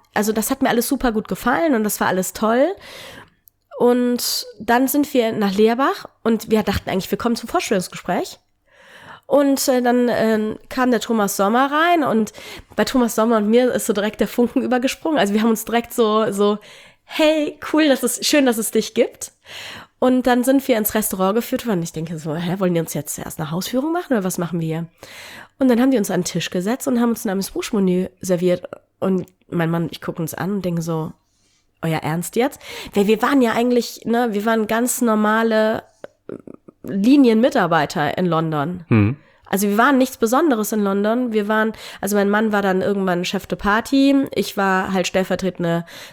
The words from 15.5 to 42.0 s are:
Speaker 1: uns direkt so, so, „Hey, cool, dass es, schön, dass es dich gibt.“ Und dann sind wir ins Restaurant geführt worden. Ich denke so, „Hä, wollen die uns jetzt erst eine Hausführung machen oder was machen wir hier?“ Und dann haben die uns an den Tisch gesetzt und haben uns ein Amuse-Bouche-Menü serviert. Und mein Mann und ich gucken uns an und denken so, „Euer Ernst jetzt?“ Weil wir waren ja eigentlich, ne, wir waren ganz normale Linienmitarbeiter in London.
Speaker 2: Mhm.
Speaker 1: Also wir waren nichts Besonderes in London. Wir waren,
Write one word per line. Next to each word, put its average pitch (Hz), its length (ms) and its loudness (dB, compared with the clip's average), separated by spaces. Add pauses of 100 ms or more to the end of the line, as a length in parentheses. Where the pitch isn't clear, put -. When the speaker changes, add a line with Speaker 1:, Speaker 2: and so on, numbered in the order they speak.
Speaker 1:
uns 220 140 -2
direkt 233 280 -2
so, 220 380 2
so, 208 280 2 (440)
„Hey, 302 560 0 (140)
cool, 311 160 4
dass 254 160 2
es, - 200 -4
schön, 294 220 4
dass 233 120 2
es 220 120 -4
dich 220 240 -2
gibt.“ - 380 -2 (680)
Und 254 280 2
dann 247 180 2
sind 269 240 2
wir 247 80 2
ins 214 180 -2
Restaurant 196 400 0
geführt 240 320 -4
worden. 190 160 -2
Ich 170 100 -10
denke 165 260 -8
so, 151 180 -6
„Hä, 175 220 -4
wollen 180 160 0
die 165 60 0
uns 160 140 -4
jetzt - 240 -8
erst - 220 -10
eine 151 100 -6
Hausführung 254 420 -2
machen 349 200 -4
oder 208 120 0
was 185 140 -4
machen 170 220 -4
wir 165 60 -2
hier?“ 160 200 -4 (720)
Und 262 100 4
dann 233 120 4
haben 269 100 4
die 262 80 4
uns 202 120 -2
an 180 100 0
den 175 60 -2
Tisch - 240 -6
gesetzt 190 360 -4
und 247 140 0
haben 240 100 2
uns 226 140 -4
ein 214 60 -2
Amuse-Bouche-Menü 190 800 -2 (120)
serviert. 180 480 0 (320)
Und 185 260 -2 (220)
mein 165 220 -2
Mann 170 140 -2
und - 80 -6
ich - 100 -16
gucken 170 200 -6
uns 156 120 -6
an 180 180 -6
und 196 120 -4
denken 170 180 -2
so, 160 300 -6 (680)
„Euer 160 200 -2
Ernst 165 360 -6
jetzt?“ - 240 -2 (320)
Weil 202 140 2
wir 220 160 2
waren 277 180 4
ja 233 120 4
eigentlich, 240 520 0
ne, 233 280 0
wir 202 120 -2
waren 220 220 0
ganz 226 340 -2
normale 220 840 2 (1000)
Linienmitarbeiter 214 1400 4
in 180 80 2
London. 160 600 -2
Speaker 2:
Mhm. 110 280 4 (300)
Speaker 1:
Also 202 220 0
wir 202 100 0
waren 262 200 6
nichts 254 180 2
Besonderes 233 560 2
in 214 100 0
London. 208 500 0
Wir 208 160 0
waren, 220 240 0 (280)